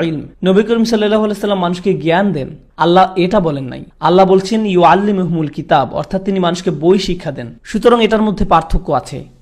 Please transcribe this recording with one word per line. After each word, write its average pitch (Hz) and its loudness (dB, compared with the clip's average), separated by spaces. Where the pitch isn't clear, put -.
ইলম, 160 -4
নবী 190 4
করিম 233 0
সাল্লাল্লাহু 214 0
আলাইহি 208 -4
সাল্লাম 202 -2
মানুষকে 180 -2
জ্ঞান 165 0
দেন। 135 -6
আল্লাহ 185 4
এটা 180 0
বলেন 147 -2
নাই। 131 -14
আল্লাহ 175 4
বলছেন 190 2
ইউআল্লিমুহুমুল 175 2
কিতাব, 143 -2
অর্থাৎ 170 -6
তিনি 196 -2
মানুষকে 175 -2
বই 165 2
শিক্ষা 180 -6
দেন। 123 -14
সুতরাং 226 2
এটার 220 0
মধ্যে 202 0
পার্থক্য 165 0
আছে। 131 -6